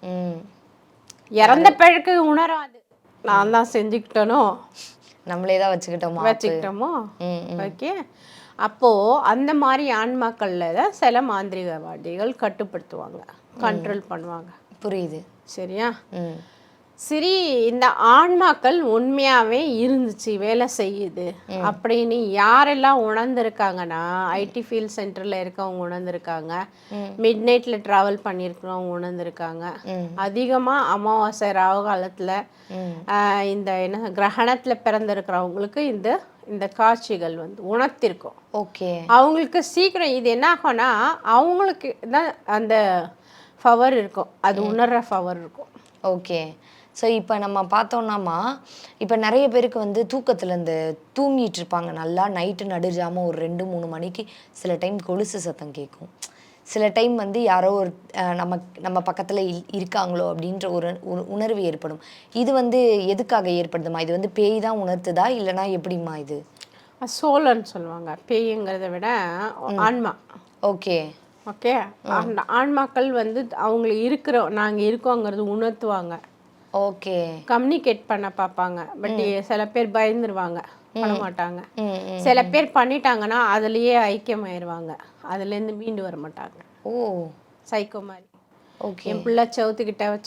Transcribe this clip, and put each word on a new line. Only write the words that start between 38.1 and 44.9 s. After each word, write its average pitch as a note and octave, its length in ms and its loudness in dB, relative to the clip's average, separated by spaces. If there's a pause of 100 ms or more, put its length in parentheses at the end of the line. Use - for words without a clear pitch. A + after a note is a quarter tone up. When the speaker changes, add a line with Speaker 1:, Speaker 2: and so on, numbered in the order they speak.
Speaker 1:
ஓகே. F#3 520 -6
Speaker 2:
அவங்களுக்கு D4+ 560 6
சீக்கிரம் F4+ 460 0
இது B3 220 0
என்ன C4+ 240 4
ஆகும்னா, B3+ 400 2 (280)
அவங்களுக்கு E4 760 2 (140)
தான் D#4 240 2 (100)
அந்த G#3 640 2 (540)
பவர் B3 340 6
இருக்கும், G3+ 320 -4 (120)
அது G3 220 2
Speaker 1:
ம். G#3 100 -2
Speaker 2:
உணர்ற A#3 360 2